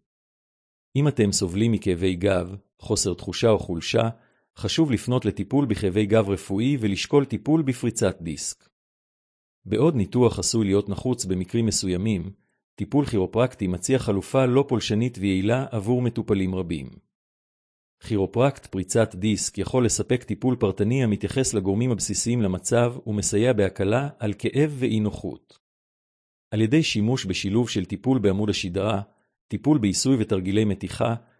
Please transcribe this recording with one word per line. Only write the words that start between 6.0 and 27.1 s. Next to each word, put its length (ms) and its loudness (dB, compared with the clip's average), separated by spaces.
גב 240 2
רפואי 500 -2
ולשקול 460 2
טיפול 360 0
בפריצת 600 -2
דיסק. 480 -10
בעוד 300 2
ניתוח 440 2
עשוי 260 0
להיות 240 2
נחוץ 360 -4
במקרים 400 -2
מסוימים, 680 -2
טיפול 300 0
כירופרקטי 640 0
מציע 320 0
חלופה 460 0
לא 220 4
פולשנית 540 -2
ויעילה 500 0
עבור 300 0
מטופלים 540 0
רבים. 340 -6
כירופרקט 680 0
פריצת 500 -2
דיסק 420 -2
יכול 280 0
לספק 380 0
טיפול 320 -2
פרטני 480 0
המתייחס 500 0
לגורמים 380 0
הבסיסיים 500 -2
למצב 540 0
ומסייע 460 0
בהקלה 560 0
על 140 -4
כאב 460 0
ואי 200 0
נוחות. 600 -6
על 100 0
ידי 220 4
שימוש 420 0